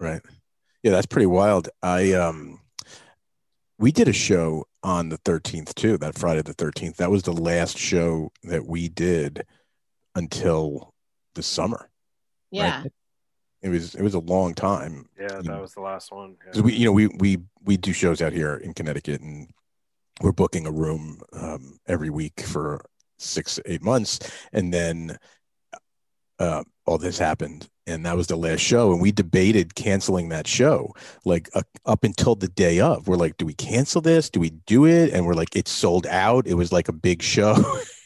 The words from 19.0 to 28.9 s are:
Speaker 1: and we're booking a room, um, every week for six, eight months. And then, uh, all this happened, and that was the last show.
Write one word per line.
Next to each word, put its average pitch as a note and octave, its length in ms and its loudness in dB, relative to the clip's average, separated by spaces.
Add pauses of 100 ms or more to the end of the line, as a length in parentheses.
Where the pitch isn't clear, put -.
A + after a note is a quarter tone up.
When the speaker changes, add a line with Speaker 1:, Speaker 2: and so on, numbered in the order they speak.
Speaker 1:
and D2 280 -16 (720)
we're F#2+ 100 4
booking E2+ 340 -2
a D#2 60 -6
room, D#2 480 -6 (140)
um, D2 520 -12
every D#2 240 -4
week D2+ 320 -8
for D2 420 -6 (340)
six, - 480 -8
eight E2 160 -6
months. A2 380 0 (320)
And F2+ 220 -2
then, E2 440 -4 (1200)
uh, D#2+ 240 -2 (220)
all E2+ 120 2
this F2 200 -6
happened, D2+ 500 -4 (180)
and E2 200 -8
that F2 100 -2
was F2 120 0
the E2+ 80 -2
last E2 240 -2
show. A#2+ 320 4